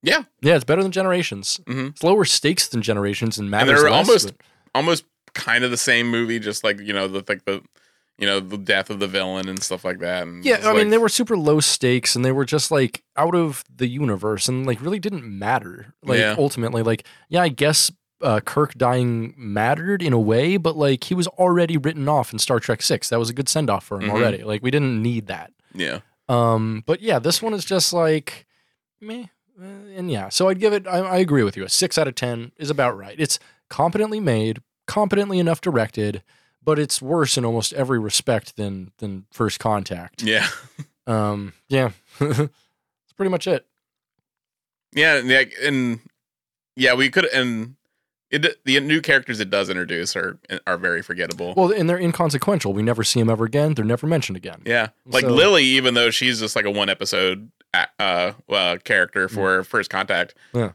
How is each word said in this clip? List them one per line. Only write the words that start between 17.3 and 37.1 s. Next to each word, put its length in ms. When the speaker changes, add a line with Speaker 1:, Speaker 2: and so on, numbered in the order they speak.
Speaker 2:
I 60
guess, 440
uh, 180
Kirk 340
dying 600
mattered 680
in 100
a 60
way, 380
but, 200
like, 280
he 100
was 140
already 480
written 320
off 240
in 80
Star 180
Trek 240
six. 280
That 100
was 100
a 40
good 140
send-off 360
for 160
him 80
Speaker 1:
Mm-hmm. 80
Speaker 2:
already. 260
Like, 200
we 100
didn't 280
need 280
that. 240
Speaker 1:
Yeah. 260
Speaker 2:
Um, 580
but 140
yeah, 200
this 200
one 140
is 100
just, 280
like, 540
meh. 260
Uh, 40
and 140
yeah, 180
so 200
I'd 120
give 120
it, 140
I, 120
I 200
agree 240
with 140
you. 80
A 40
six 300
out 80
of 100
ten 420
is 120
about 280
right. 200
It's 200
competently 500
made, 400
competently 540
enough 200
directed, 640
but 160
it's 240
worse 360